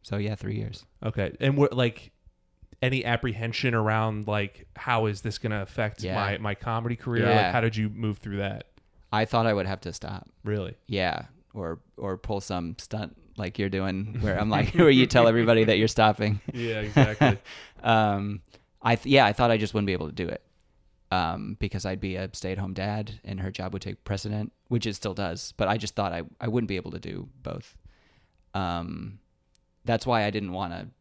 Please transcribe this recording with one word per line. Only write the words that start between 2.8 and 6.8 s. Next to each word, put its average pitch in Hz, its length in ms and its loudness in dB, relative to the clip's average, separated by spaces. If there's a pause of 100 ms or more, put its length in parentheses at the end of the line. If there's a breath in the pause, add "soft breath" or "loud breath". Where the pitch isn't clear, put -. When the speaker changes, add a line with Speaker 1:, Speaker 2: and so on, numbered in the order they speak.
Speaker 2:
any 131 240 0
apprehension 117 680 -2
around, 107 520 0
like, 104 480 -4
how 113 300 0
is 101 160 -2
this 110 160 -6
gonna 107 240 -4
affect 104 400 -4
Speaker 1:
Yeah. 92 140 -4
Speaker 2:
my, 101 240 -2
my 104 160 -4
comedy 117 400 -4